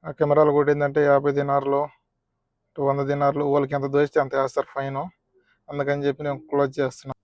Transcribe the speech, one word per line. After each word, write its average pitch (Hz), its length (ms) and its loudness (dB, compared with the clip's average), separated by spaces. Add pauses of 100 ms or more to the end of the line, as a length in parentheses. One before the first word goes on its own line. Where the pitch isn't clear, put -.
ఆ 160 60 -12
కెమెరాలు 147 400 4
కొట్టిందంటే 147 540 2
యాభై 143 280 4
దినార్లు, 139 560 0 (920)
వంద 139 200 0
దినార్లు, 143 440 0
వాళ్ళకి 143 300 0
ఎంత 139 100 -4
దోస్తే 143 360 0
అంత 135 140 -4
వేస్తారు 135 320 -2
ఫైన్. 139 300 -8 (720)
అందుకని 143 340 -4
చెప్పి 139 180 -2
నేను 143 160 -6
క్లోజ్ 143 420 -2
చేస్తున్నా. 135 440 -6